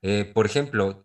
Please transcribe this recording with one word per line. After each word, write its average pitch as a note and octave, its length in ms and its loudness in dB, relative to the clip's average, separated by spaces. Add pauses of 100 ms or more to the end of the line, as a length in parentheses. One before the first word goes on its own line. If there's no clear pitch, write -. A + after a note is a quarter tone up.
eh, G2+ 320 0
por A2 100 4
ejemplo, G2 600 -2